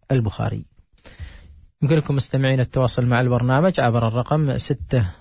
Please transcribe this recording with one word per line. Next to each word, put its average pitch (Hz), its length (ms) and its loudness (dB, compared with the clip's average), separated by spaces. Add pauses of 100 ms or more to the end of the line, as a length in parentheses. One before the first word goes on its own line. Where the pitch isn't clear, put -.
(120)
البخاري. 107 520 -2 (1160)
يمكنكم 147 340 2
مستمعين 135 440 0
التواصل 123 460 0
مع 123 140 2
البرنامج 127 600 2
عبر 117 280 2
الرقم 131 500 0
ستة 123 520 -2 (100)